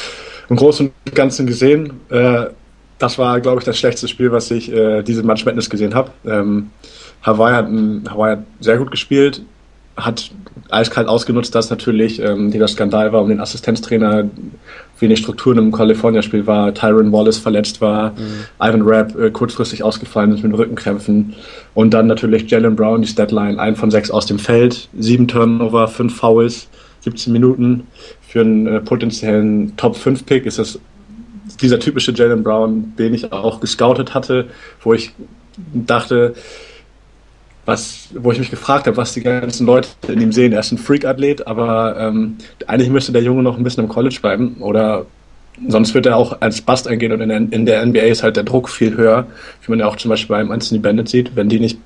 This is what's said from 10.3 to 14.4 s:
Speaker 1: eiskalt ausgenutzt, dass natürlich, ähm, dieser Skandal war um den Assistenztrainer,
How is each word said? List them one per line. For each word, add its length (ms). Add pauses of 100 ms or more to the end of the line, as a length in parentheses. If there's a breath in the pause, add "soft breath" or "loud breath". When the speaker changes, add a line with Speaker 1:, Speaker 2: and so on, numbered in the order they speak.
Speaker 1:
eiskalt 360
ausgenutzt, 460
dass 160
natürlich, 500
ähm, 300
dieser 180
Skandal 460
war 80
um 80
den 100
Assistenztrainer, 840 (760 loud breath)